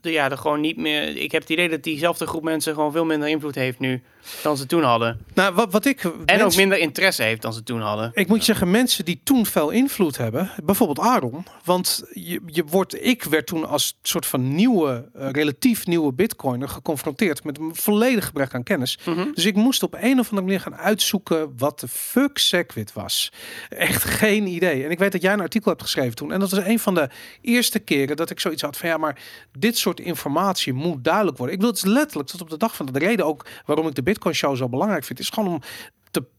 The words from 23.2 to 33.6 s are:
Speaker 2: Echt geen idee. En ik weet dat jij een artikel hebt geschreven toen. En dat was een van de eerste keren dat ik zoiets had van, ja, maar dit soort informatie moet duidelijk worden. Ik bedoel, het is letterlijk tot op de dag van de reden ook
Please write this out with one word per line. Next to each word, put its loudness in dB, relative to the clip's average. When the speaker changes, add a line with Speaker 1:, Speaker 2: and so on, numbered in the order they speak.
Speaker 2:
Echt 0
geen 2
idee. 0
En -4
ik -2
weet 2
dat -2
jij 4
een 2
artikel 0
hebt -2
geschreven 0
toen. -8
En 0
dat 0
was 0
een 2
van 0
de 2
eerste 2
keren 0
dat -4
ik -10
zoiets -4
had -6
van, -6
ja, 0
maar -4
dit 0
soort 0
informatie -2
moet -4
duidelijk 2
worden. -4
Ik -4
bedoel, 2
het -6
is 4
letterlijk 0
tot -14
op -12
de -8
dag -2
van -6
de -2
reden 2
ook -4